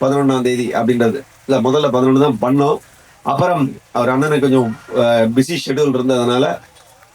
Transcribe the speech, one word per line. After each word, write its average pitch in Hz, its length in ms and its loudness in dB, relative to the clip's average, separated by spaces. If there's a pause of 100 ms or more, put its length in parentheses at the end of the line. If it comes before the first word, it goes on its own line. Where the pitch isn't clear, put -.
பதினொன்னாம் 135 400 0
தேதி 123 320 -2
அப்படின்றது. 117 500 0 (220)
இல்ல, 127 240 0
முதல்ல 147 140 0
பதினொன்னு 131 540 2
தான் - 40 -
பண்ணோம். 143 360 0 (460)
அப்புறம் 143 540 -2 (140)
அவர் 120 180 -2
அண்ணனுக்கு 147 300 0
கொஞ்சம், 127 380 0 (180)
அஹ், 117 400 2
பிஸி 135 300 0
ஷெட்யூல் 143 300 0
இருந்ததுனால 127 640 0 (560)